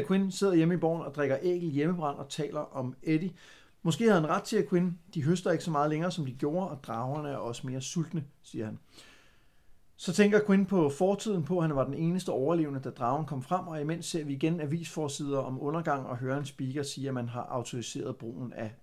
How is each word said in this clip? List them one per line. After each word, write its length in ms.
og 60
Quinn 240
sidder 240
hjemme 180
i 40
borgen 260
og 120
drikker 260
ægel, 300
hjemmebrand 460
og 120
taler 300
om 440
Eddie. 300
"Måske 200
havde 180
han 80
ret," 180
siger 220
Quinn. 300
"De 100
høster 280
ikke 120
så 80
meget 180
længere, 220
som 140
de 80
gjorde, 360
og 140
dragerne 460
er 80
også 300
mere 140
sultne," 420
siger 220
han. 140
Så 160
tænker 340
Quinn 180
på 240
fortiden 540
på, 160
at 80
han 80
var 100
den 80
eneste 360
overlevende, 500
da 100
dragen 360
kom 180
frem, 240
og 140
imens 240
ser 180
vi 100
igen 280
avisforsider 800
om 220
undergang 460
og 100
hører 200
en 80
speaker 380
sige, 240
at 60
man 160
har 140
autoriseret 760
brugen 360
af 180